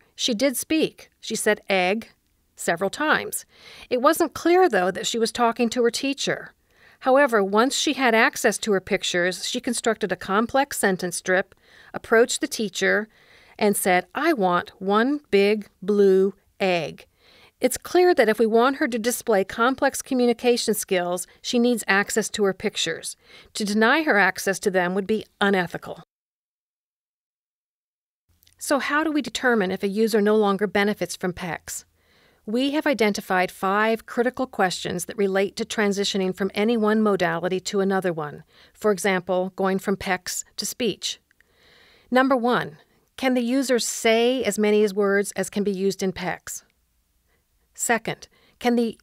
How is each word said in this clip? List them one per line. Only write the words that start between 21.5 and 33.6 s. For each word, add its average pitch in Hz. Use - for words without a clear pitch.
needs 233
access 202
to 214
her 190
pictures. -
To 220
deny 220
her 262
access 190
to 190
them 180
would 196
be 214
unethical. 190
So 285
how 294
do 330
we 294
determine 226
if 190
a 208
user 214
no 214
longer 202
benefits 202
from 180
pecs? -
We 254
have 302
identified 202
five 214